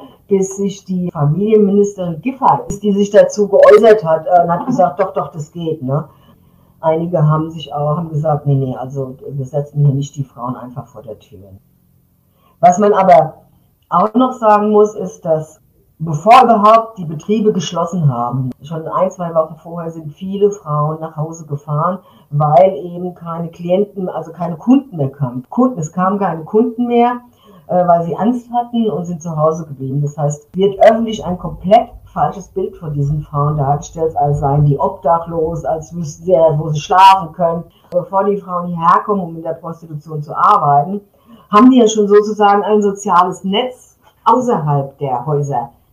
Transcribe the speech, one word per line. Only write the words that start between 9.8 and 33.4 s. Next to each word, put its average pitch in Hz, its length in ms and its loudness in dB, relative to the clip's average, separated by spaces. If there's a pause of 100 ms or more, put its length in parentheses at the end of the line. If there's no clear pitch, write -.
hier 139 80 2
nicht 139 220 -6
die 143 80 -8
Frauen 123 320 -10
einfach 123 320 -16
vor 110 160 -20
der 110 160 -16
Tür. 98 320 -20 (1080)
Was 180 200 4
man 208 140 4
aber 175 420 4 (540)
auch 185 260 0
noch 247 180 2
sagen 208 380 2
muss, 208 240 4
ist, - 280 -12
dass 156 380 -4 (380)
bevor 170 440 4
überhaupt 226 540 4
die 175 80 -10
Betriebe 208 480 -2
geschlossen 170 580 -2
haben, 123 380 -4 (140)
schon 160 240 -10
ein, 175 240 -2
zwei 170 220 -8
Wochen 160 220 -2
vorher 165 360 -12
sind 160 200 -14
viele 196 400 -4
Frauen 156 480 -6
nach 160 160 -12
Hause 160 300 -8
gefahren, 151 540 -6 (320)
weil 147 460 4
eben 175 360 -10
keine 170 360 -10
Klienten, 180 600 -4
also - 220 -10
keine 170 260 -8
Kunden 247 400 0
mehr 139 140 -4
kamen. 127 380 -8
Kunden, 254 300 -2
es 147 140 -8
kamen 190 260 -2
keine 165 240 -4
Kunden 240 440 -2
mehr, 240 340 0 (460)
äh, 180 200 0
weil 170 160 4
sie 170 120 -6
Angst 240 360 -2
hatten 233 380 -2
und 175 160 -6
sind 170 160 -10
zu 165 140 -8
Hause 160 300 -2
geblieben. 135 360 -6
Das 143 160 -6
heißt, 147 380 -6
wird 196 240 0
öffentlich 226 460 2
ein 180 120 -6
komplett 180 520 0 (160)
falsches 180 420 -6
Bild 202 300 -8
von 151 160 -10
diesen 147 300 -4
Frauen 147 340 -4